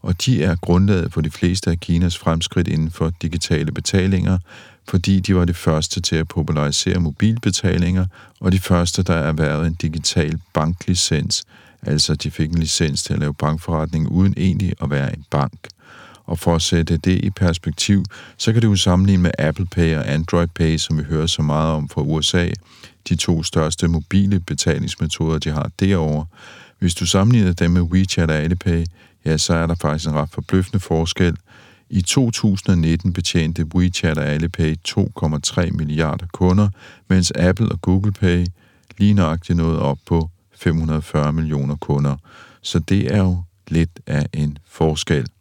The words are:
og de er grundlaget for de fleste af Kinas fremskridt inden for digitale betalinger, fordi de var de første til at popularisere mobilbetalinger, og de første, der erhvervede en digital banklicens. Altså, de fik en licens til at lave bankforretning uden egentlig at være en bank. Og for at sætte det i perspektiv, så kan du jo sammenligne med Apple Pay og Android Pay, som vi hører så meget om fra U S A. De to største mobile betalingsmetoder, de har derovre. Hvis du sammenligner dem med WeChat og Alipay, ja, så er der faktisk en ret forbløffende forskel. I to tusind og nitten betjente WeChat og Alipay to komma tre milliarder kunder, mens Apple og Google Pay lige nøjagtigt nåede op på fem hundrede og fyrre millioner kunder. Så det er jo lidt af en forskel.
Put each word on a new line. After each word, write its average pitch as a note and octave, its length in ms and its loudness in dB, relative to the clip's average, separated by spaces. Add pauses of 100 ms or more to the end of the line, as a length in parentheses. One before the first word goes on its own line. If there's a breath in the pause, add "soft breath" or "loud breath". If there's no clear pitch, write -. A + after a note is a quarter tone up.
og - 240 -4
de A#2+ 180 2
er E2+ 120 2
grundlaget F2 580 2
for D#2+ 80 -2
de D2+ 100 -2
fleste F2 400 0
af E2 80 -2
Kinas E2+ 380 0
fremskridt E2 500 -2
inden D#2+ 240 -2
for E2 300 -4
digitale D#2+ 500 -2
betalinger, F#2 640 0 (500 loud breath)
fordi F#2+ 320 2
de F#2 160 0
var F2+ 100 4
de E2+ 80 0
første D#2 480 -2
til - 140 -2
at D#2+ 120 0
popularisere D2+ 720 -2
mobilbetalinger, F2+ 1040 0 (340 loud breath)
og F#2+ 120 2
de F#2+ 80 4
første, F2 440 0
der F2+ 100 0
erhvervede D#2 540 0
en E2 60 -2
digital D#2+ 680 -2 (140)
banklicens. E2 880 -2 (380 loud breath)
Altså, D2+ 340 0
de D2 160 -6
fik D#2 200 -2
en E2+ 60 0
licens D#2+ 460 0
til - 100 -4
at - 60 0
lave D2 140 -2
bankforretning D#2+ 760 -2
uden F#2+ 280 4
egentlig F#2 440 0
at C#2+ 80 -4
være C#2 280 -2
en D2 140 -16
bank. - 280 -2 (680 loud breath)
Og F2 140 -6
for E2+ 160 2
at D#2+ 60 0
sætte E2 360 0
det F2+ 260 0
i G#2 60 0
perspektiv, F#2 760 0 (320 loud breath)
så - 160 0
kan A#2 80 4
du A2+ 80 4
jo G#2 60 4
sammenligne F#2 480 4
med E2+ 140 2
Apple D#2 280 0
Pay E2 300 0
og - 180 -4
Android E2+ 340 0
Pay, D#2+ 300 0
som D#2 200 -2
vi D2+ 60 -2
hører D#2 240 -2
så - 140 -2
meget D#2 300 0
om D2+ 180 -4
fra - 120 -6
U D2+ 200 -2
S - 120 -2
A. F2 160 0 (600 loud breath)
De F2 60 2
to D#2+ 280 0
største D#2+ 440 -2
mobile F#2+ 520 0
betalingsmetoder, D#2+ 1000 -2
de D#2+ 100 -4
har D2+ 300 -4
derovre. D#2+ 460 0 (540 loud breath)
Hvis F2+ 160 0
du F2+ 100 -4
sammenligner G2 480 4
dem E2+ 180 2
med F2+ 100 4
WeChat F2 480 2
og D#2 60 2
Alipay, E2 500 0 (400 soft breath)
ja, D#2 120 0
så E2+ 160 0
er E2 140 0
der E2 80 0
faktisk D#2 340 -2
en D2+ 60 -2
ret D2 160 -2
forbløffende - 480 -2
forskel. E2 580 0 (520 loud breath)
I F#2 120 0
to A#2+ 300 2
tusind G2+ 400 0
og F2+ 60 4
nitten E2 360 2
betjente E2 520 0 (100)
WeChat F2 420 0
og D2 80 -2
Alipay D#2 580 0
to - 320 -2
komma D#2 240 -2
tre E2 320 -2
milliarder D#2 640 -2
kunder, F#2+ 360 4 (400 loud breath)
mens F#2 260 2
Apple F#2 340 2
og F2 120 -4
Google F#2+ 300 2
Pay F2 340 2 (520 soft breath)
lige G#2 160 4
nøjagtigt E2+ 440 2
nåede E2 240 2
op C#2+ 240 0
på E2 240 0 (260)
fem E2 220 0
hundrede D#2+ 200 0
og D2+ 60 -4
fyrre D2 300 -2
millioner D2+ 420 -2
kunder. C#2+ 400 -2 (460 loud breath)
Så - 180 -2
det F#2+ 340 0
er G#2 40 4
jo F2+ 260 2 (240)
lidt E2 400 0
af D2 260 -2
en D2 240 -2 (120)
forskel. D2+ 580 0 (140)